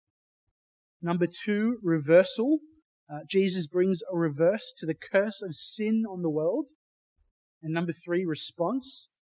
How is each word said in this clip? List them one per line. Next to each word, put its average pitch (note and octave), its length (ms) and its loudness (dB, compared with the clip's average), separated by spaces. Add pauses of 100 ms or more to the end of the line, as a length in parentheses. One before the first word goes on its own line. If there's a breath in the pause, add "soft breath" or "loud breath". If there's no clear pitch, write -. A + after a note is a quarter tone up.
(1000)
Number E3+ 260 0
two, G#3 560 -2
reversal. F3+ 760 4 (500)
Uh, D3+ 120 -12 (100)
Jesus F#3+ 380 2
brings F3+ 320 2 (120)
a F3 60 -2
reverse E3 600 0
to - 60 -10
the D#3 120 -2
curse G3+ 440 0
of F3+ 140 -8
sin A3 560 0
on F3+ 120 -8
the D#3+ 80 0
world. E3 400 -2 (920)
And D#3+ 100 -4
number E3 200 -2
three, F3 340 -2
response. - 840 -4 (140)